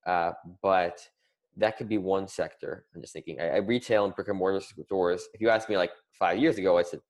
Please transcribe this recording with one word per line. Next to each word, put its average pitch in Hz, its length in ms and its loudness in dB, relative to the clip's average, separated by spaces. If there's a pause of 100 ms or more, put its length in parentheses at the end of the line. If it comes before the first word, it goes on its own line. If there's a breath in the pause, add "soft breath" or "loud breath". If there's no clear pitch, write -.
Uh, 85 260 0 (300)
but 92 440 0 (500)
that 110 200 2
could 117 120 -8
be 107 100 0
one 95 300 0
sector. - 680 -8
I'm 85 60 -14
just - 120 -18
thinking, 80 280 -12
I, 85 80 -2
I 73 80 2
retail 107 480 2
and 95 100 -2
brick 98 140 -6
and 98 100 -2
mortar 95 220 0
stores. 90 760 -2
If 107 60 -12
you 113 80 2
asked 110 200 2
me, 104 80 0
like, 90 140 2 (220)
five 92 260 0
years 135 200 2
ago, 92 200 4
I 87 40 4
said - 280 -6